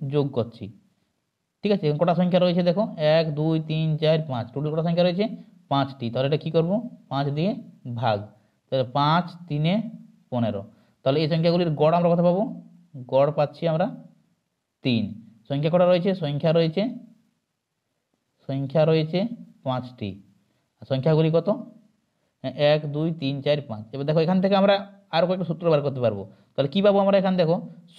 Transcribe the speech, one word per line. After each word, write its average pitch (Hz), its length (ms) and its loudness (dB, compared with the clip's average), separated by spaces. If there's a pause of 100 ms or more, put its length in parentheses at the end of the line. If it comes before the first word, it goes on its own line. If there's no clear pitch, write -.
যোগ 139 240 0
করছি, 110 400 -6 (920)
ঠিক 208 100 0
আছে? 151 260 0
কটা 170 160 2
সংখ্যা 180 260 2
রয়েছে 180 220 2
দেখো, 175 340 0
এক, 156 380 2
দুই, 160 260 0
তিন, 156 360 -2
চার, 156 220 2 (100)
পাঁচ, 120 240 -6
Total 151 200 -4
কটা 160 100 -2
সংখ্যা 170 200 0
রয়েছে? 180 260 0 (400)
পাঁচটি। 135 420 -2
তাহলে 127 180 0
এটা 151 80 0
কী 160 140 -4
করবো? 165 380 0 (200)
পাঁচ 139 180 -2
দিয়ে 151 300 -2 (380)
ভাগ, 110 320 0 (440)
তাহলে 127 220 -2
পাঁচ 156 440 0 (120)
তিনে 165 420 -2 (400)
পনেরো। 107 340 -2 (380)
তাহলে 139 180 0
এই 160 80 0
সংখ্যাগুলির 170 420 2
গড় 151 260 2
আমরা 175 140 2
কত 170 60 2
পাবো? 175 460 0 (340)
গড় 131 360 2
পাচ্ছি 151 360 -2
আমরা 165 220 0 (920)
তিন। 110 400 0 (260)
সংখ্যা 147 220 -2
কটা 175 160 4
রয়েছে? 180 280 2
সংখ্যা 160 380 -2
রয়েছে, 170 380 0 (1600)
সংখ্যা 139 380 0
রয়েছে 160 440 0 (340)
পাঁচটি। 123 600 -8 (580)
আর - 140 -6
সংখ্যাগুলি 156 380 2
কত? 165 160 0 (920)
হ্যাঁ, 131 140 -8
এক, 147 360 2
দুই, 156 200 -2
তিন, 139 300 -6
চার, 147 160 0 (100)
পাঁচ। 107 240 -10
এবার 139 140 -6
দেখো, 156 140 2
এখান 180 200 2
থেকে 196 160 2
আমরা 196 340 4 (200)
আরও 170 160 2
কয়েকটা 180 180 -2
সূত্র 165 260 -2
বার 147 120 4
করতে 139 180 -4
পারবো। 104 300 -2 (240)
তাহলে 143 140 0
কী 196 140 -2
পাবো 196 160 6
আমরা 196 200 4
এখানে? 185 180 0
দেখো, 175 320 0 (300)